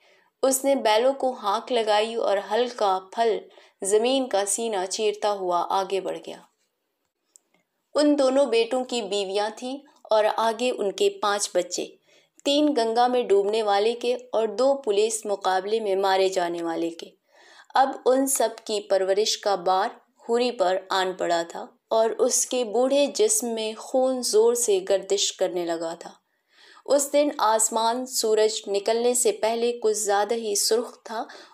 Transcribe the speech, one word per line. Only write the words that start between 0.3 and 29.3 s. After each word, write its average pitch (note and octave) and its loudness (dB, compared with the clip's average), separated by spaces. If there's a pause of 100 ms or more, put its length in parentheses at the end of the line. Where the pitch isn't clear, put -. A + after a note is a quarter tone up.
उसने C4+ 2
बैलों A3+ 4
को C4 -2
हाँक A3+ -4
लगाई A3+ 0
और G3+ 0
हल A3 -2
का F#3+ -2
फल A3+ 0 (420)
ज़मीन B3 2
का G3+ 0
सीना G#3 -4
चीरता G#3 -2
हुआ F#3 -2
आगे F#3+ -2
बढ़ E3 -6
गया। E3+ -16 (1500)
उन D4 4
दोनों C4+ 4
बेटों A3+ 2
की B3 -4
बीवियां G3+ -2
थीं B3+ -10 (320)
और G#3+ 4
आगे A3+ 0
उनके G3+ 0
पांच G3+ -4
बच्चे, F3 -4 (460)
तीन D4 2
गंगा A#3 2
में B3 0
डूबने G3+ 2
वाले G#3 2
के A#3+ -2
और A3+ -2
दो B3+ 2
पुलिस A3 0
मुकाबले G3 0
में G3+ 0
मारे F#3+ 2
जाने F3 -2
वाले E3 -4
के। E3+ -16 (640)
अब C4+ 0
उन C4+ 4
सब A3+ 0
की G#3+ -6
परवरिश G3 0
का G3+ -2
बार F#3 -2 (280)
हुरी A#3+ 2
पर F#3+ 0
आन F#3 0
पड़ा E3+ 0
था - -14 (120)
और A3+ 4
उसके B3 0
बूढ़े C4 2
जिस्म G#3+ 0
में A3 -6
खून C4 -2
जोर A#3 4
से G#3 2
गर्दिश F#3+ -2
करने F3 -4
लगा E3 -6
था। - -18 (640)
उस C#4+ 2
दिन D4 4
आसमान A3+ 0
सूरज G#3+ 0
निकलने A3+ 0
से A3+ 2